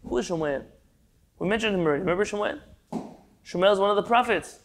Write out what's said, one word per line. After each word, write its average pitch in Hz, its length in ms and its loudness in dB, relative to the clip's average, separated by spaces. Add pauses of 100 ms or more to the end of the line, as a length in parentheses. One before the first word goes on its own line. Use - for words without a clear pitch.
Who - 140 -4
is 202 80 -2
Shemuel? 151 400 -4 (720)
We 175 100 -4
mentioned 214 280 0
him 180 60 0
already. 151 180 2
Remember 185 260 0
Shemuel? 208 340 -6 (840)
Shemuel 190 300 4
is 196 60 2
one 202 120 4
of 202 60 4
the 202 60 0
prophets. 233 600 0